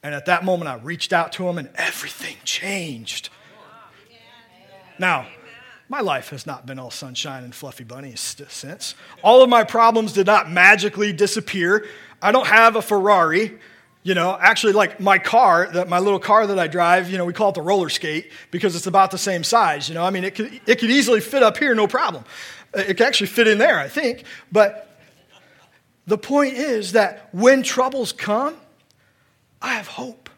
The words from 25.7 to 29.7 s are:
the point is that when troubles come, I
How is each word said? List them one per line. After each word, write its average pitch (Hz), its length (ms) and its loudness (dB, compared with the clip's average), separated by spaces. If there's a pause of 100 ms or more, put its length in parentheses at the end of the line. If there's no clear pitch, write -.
the 208 120 0
point 277 360 0
is 233 380 -6
that 202 400 0
when 254 300 4
troubles 254 500 -4
come, 262 440 -4 (1040)
I 254 120 -6